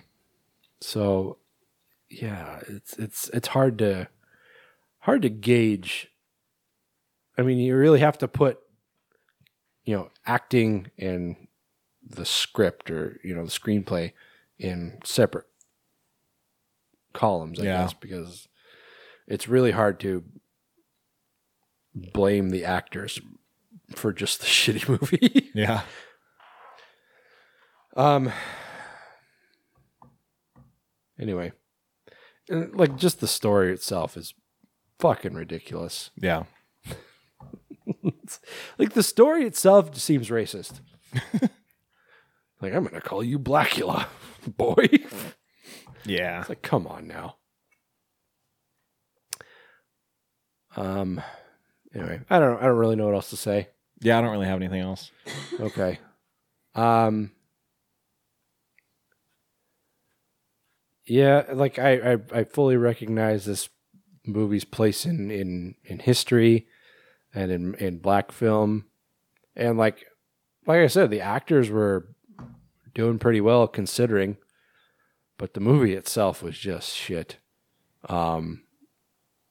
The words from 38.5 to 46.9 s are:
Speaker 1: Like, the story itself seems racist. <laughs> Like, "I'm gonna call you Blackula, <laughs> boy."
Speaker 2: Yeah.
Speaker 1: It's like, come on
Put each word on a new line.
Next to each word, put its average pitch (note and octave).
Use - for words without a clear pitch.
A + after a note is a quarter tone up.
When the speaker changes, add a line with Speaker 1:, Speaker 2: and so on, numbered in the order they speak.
Speaker 1:
Like, -
the A3
story D4+
itself F#3
seems B2
racist. G#2
<laughs> G3+
Like, F#2+
"I'm E3+
gonna E2+
call -
you B2
Blackula, -
<laughs> -
boy." A#3+
Speaker 2:
Yeah. F3
Speaker 1:
It's -
like, -
come F#2
on D#2+